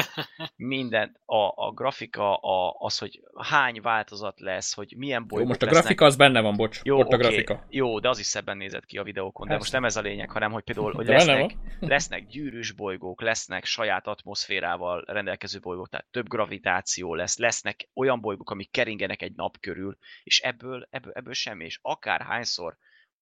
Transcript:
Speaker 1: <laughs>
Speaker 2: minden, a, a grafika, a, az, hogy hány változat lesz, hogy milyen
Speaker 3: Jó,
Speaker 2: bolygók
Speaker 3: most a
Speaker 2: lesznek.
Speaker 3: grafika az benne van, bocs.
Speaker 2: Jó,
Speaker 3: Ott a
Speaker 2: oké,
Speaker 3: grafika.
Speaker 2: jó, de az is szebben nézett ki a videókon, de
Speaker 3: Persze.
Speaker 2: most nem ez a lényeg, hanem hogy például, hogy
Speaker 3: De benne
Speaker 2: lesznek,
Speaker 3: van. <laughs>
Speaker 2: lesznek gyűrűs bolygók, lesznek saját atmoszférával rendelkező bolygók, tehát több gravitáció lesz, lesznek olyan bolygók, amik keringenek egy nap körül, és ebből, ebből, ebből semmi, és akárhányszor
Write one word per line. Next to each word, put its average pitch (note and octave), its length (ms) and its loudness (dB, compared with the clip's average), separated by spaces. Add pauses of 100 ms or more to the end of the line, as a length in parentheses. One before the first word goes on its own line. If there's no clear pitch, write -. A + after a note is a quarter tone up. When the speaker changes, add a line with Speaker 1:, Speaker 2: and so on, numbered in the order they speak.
(260)
Speaker 1:
<laughs> - 300 -14
Speaker 2:
minden, A#2+ 680 -2
a, G#2+ 400 2
a G#2 60 -4
grafika, A2 640 0
a, F#2 440 0
az, - 180 -2
hogy - 240 -10 (220)
hány B2+ 380 2
változat G#2 580 -2
lesz, F#2+ 340 -4
hogy G#2 240 -12
milyen C3 240 -2
Speaker 3:
Jó, A2+ 60 -12
Speaker 2:
bolygók G#2+ 200 0
Speaker 3:
most A#2+ 140 0
a B2 40 4
Speaker 2:
lesznek. D#3+ 180 6
Speaker 3:
grafika A#2 220 6
az C#3 100 10
benne C3 260 8
van, G#2 140 4
bocs. A2 280 0
Speaker 2:
Jó, C3+ 160 4
Speaker 3:
Ott B2+ 120 6
a B2+ 40 8
Speaker 2:
oké, A#2+ 120 6
Speaker 3:
grafika. A2 420 2
Speaker 2:
jó, B2 300 0
de A#2 100 2
az A#2+ 100 2
is G2+ 60 -8
szebben G2+ 320 -4
nézett F#2+ 280 -10
ki - 120 -10
a G2+ 60 -4
videókon, G2 440 -8
de G#2 60 0
Speaker 3:
Persze. G#2 60 2
Speaker 2:
most G#2+ 120 -4
nem C3 140 2
ez G#2+ 100 2
a A2 140 0
lényeg, G2+ 220 -6
hanem G#2+ 200 0
hogy A2 120 -6
például, G#2+ 300 -2
hogy A2+ 120 -4
Speaker 3:
De C3 120 6
benne D#3+ 160 8
Speaker 2:
lesznek, C#3 240 2 (220)
Speaker 3:
van. E3 100 -6
<laughs> - 0 -
Speaker 2:
lesznek G2+ 380 0
gyűrűs A#2 440 -10
bolygók, F#2 500 -8
lesznek A2 440 -2
saját G2+ 420 0
atmoszférával F2+ 1000 -4
rendelkező G2 520 -4
bolygók, F2+ 300 -8
tehát - 220 -10
több A#2 160 -6
gravitáció F#2+ 880 -2
lesz, F2 220 -2
lesznek A2 560 -2
olyan B2+ 280 0
bolygók, G#2 280 -6
amik G2+ 220 -8
keringenek G2+ 500 -2
egy F#2 140 -10
nap F2+ 240 -6
körül, F#2+ 380 -8 (260)
és - 160 2
ebből, B2 500 -6
ebből, B2 220 -10
ebből A#2+ 220 -12
semmi, F#2+ 320 -6
és - 160 -12
akárhányszor G#2 960 -4 (440)